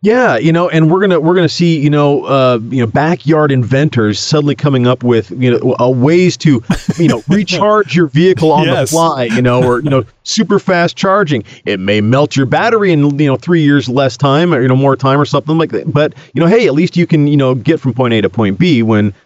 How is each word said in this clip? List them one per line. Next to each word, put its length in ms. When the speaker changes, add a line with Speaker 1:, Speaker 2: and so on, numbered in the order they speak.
Speaker 1:
Yeah, 320
you 160
know, 160
and 220
we're 100
gonna, 200
we're 160
gonna 120
see, 300
you 100
know, 360
uh, 340
you 100
know, 80
backyard 640
inventors 680
suddenly 380
coming 280
up 200
with, 260
you 260
know, 220
uh, 120
ways 480
to, 220
you 80
know, 180
Speaker 2:
<laughs> 40
Speaker 1:
recharge 680
your 140
vehicle 420
on 160
Speaker 2:
Yes. 240
Speaker 1:
the 60
fly, 300
you 140
know, 220
or, 180
you 100
know, 120
super 340
fast 380
charging. 480
It 120
may 220
melt 340
your 120
battery 460
in, 240
you 120
know, 80
three 260
years 260
less 280
time, 360
or, 80
you 60
know, 80
more 220
time 240
or 40
something 320
like 140
that. 220
But, 220
you 60
know, 80
hey, 180
at 80
least 220
you 100
can, 220
you 80
know, 180
get 240
from 160
point 180
A 100
to 60
point 300
B 240
when, 320